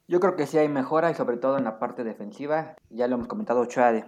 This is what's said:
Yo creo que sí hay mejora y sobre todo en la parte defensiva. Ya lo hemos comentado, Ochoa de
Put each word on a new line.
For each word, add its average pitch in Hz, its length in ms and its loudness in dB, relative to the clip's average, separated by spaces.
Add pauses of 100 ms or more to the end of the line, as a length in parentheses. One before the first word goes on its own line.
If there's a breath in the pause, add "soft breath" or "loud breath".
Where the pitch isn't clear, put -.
Yo 175 120 2
creo 196 160 2
que 147 100 -2
sí 156 120 -2
hay 151 100 6
mejora 156 420 0
y 160 60 -2
sobre 120 220 -2
todo 135 200 0
en 131 60 -2
la 110 160 -6
parte 123 240 -6
defensiva. 139 720 -6 (140)
Ya 120 180 0
lo 127 80 0
hemos 117 120 -4
comentado, 117 340 0
Ochoa 120 300 4
de 110 160 0